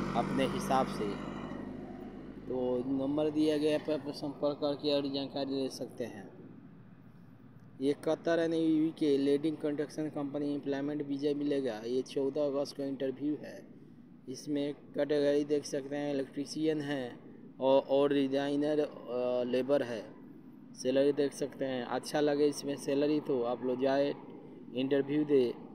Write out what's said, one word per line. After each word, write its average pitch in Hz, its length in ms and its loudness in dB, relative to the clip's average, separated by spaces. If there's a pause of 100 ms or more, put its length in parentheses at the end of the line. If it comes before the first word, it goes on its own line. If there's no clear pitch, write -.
(180)
अपने 127 280 2
हिसाब 131 420 2
से। - 180 -4 (1400)
तो 127 360 0 (120)
नंबर 139 400 2
दिया 151 280 2
गया 151 200 2
है, 151 200 -2
पर 139 140 -6
संपर्क 143 460 -2
करके 143 360 0
और 143 200 0
जानकारी 139 420 -4
ले 135 140 0
सकते - 340 -8
हैं। 101 320 -10 (1500)
ये 139 140 2 (100)
कतर 165 340 2
यानी 165 180 2
यूके 156 600 4
लीडिंग 143 400 2
कंस्ट्रक्शन 151 520 -2
कंपनी 143 440 -2
एम्प्लॉयमेंट 143 480 -2
वीज़ा 143 320 0
मिलेगा। 139 520 0
ये 127 160 0
चौदह 139 440 0
अगस्त 139 320 -2
को 139 60 -4
इंटरव्यू 135 520 -2
है। - 320 -12 (640)
इसमें 143 440 -2
कैटेगरी 147 720 2
देख 143 200 0
सकते 139 300 -4
हैं, 147 180 -2
इलेक्ट्रीशियन 143 680 -2
है 139 380 -4 (400)
और, 135 220 8
और 143 320 4
डिजाइनर, 143 680 2
अ, 123 640 0
लेबर 127 400 2
है। 117 300 -6 (600)
सैलरी 135 380 4
देख 139 220 0
सकते 135 320 -6
हैं, 127 180 -2
अच्छा 127 360 -2
लगे 147 280 4
इसमें 143 280 -2
सैलरी 147 440 2
तो 131 240 0
आप 123 200 -2
लोग 127 180 0
जाए 139 340 4 (600)
इंटरव्यू 139 500 2
दे। 131 280 6 (220)